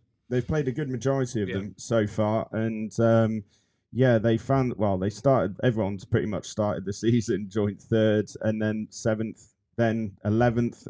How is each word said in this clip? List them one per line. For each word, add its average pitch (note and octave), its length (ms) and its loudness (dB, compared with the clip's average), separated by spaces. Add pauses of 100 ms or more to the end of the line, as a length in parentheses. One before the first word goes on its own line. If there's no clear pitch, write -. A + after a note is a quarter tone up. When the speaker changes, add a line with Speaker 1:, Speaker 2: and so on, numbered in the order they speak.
(300)
Speaker 1:
They've B2 160 0
played D3+ 220 -2
a B2+ 40 0
good B2+ 160 -4
majority B2+ 540 -2
of F#2 80 -2
Speaker 2:
Yeah. F#2 60 -4
Speaker 1:
them G2 200 -6
so A2+ 300 0
far, G#2+ 460 0
and, A2 460 -4
um, A2+ 460 4 (480)
yeah, A#2+ 240 4
they A2+ 220 2
found, C3 400 0
well, G2 180 2
they F#2+ 140 0
started, G#2 520 0
everyone's G2+ 440 0
pretty A#2 200 0
much G2+ 220 -6
started G#2 380 -4
the G2 60 -4
<laughs> - 120 -8
season G#2+ 460 0
joint G2+ 300 -2
third, A2 500 2 (100)
and A2 200 -2
then G#2+ 300 -2
seventh, A2 640 -6 (240)
then A2+ 480 -2
eleventh, A#2 640 0